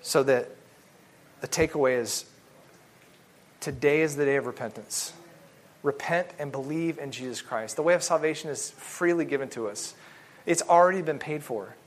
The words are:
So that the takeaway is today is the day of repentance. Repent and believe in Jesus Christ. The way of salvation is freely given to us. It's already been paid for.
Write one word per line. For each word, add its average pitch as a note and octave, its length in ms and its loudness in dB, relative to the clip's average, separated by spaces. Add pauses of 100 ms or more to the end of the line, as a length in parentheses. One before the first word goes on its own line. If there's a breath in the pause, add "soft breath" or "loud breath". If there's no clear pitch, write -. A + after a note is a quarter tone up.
So D3 200 2
that C3 280 2 (880)
the - 80 -10
takeaway C#3+ 500 2
is A2+ 280 -4 (1300)
today C#3+ 420 2
is D3+ 140 0
the C#3+ 100 2
day C#3 100 4
of C3 100 0
repentance. - 680 -8 (680)
Repent E3+ 460 0 (100)
and D3 140 -6
believe D3+ 460 -4
in C#3+ 140 -10
Jesus B2 280 -8
Christ. A2 360 -6
The D#3 60 -2
way E3+ 120 6
of E3+ 80 2
salvation D#3 480 0
is - 260 -8
freely E3+ 480 0
given C3+ 260 -2
to A2+ 180 -6
us. - 260 -10 (500 loud breath)
It's E3 180 2
already F3+ 380 6
been D3+ 180 -2
paid D3+ 240 -6
for. G#2 340 -8 (100)